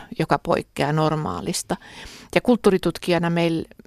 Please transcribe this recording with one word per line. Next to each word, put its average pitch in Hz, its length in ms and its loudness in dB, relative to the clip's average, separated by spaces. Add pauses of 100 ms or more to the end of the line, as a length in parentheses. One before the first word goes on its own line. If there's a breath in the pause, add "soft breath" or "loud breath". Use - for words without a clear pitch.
(200)
joka 160 200 0
poikkeaa 151 540 -2
normaalista. 156 840 -2 (600 loud breath)
Ja 175 60 2
kulttuuritutkijana 175 880 2
meil-, 170 360 0 (220)